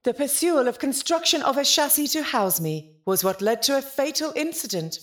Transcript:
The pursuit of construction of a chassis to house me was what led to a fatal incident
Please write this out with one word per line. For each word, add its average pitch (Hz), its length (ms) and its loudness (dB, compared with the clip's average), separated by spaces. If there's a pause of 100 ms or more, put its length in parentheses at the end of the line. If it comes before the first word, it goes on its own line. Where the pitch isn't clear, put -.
The 240 100 0
pursuit 277 540 2
of 240 100 -2
construction 311 640 0
of 269 160 2
a 277 60 0
chassis 294 460 2
to 311 140 -2
house 196 360 0
me 156 460 -4
was 185 180 0
what 190 180 0
led 220 220 0
to 277 140 2
a 269 40 0
fatal 294 540 -4
incident 220 680 -4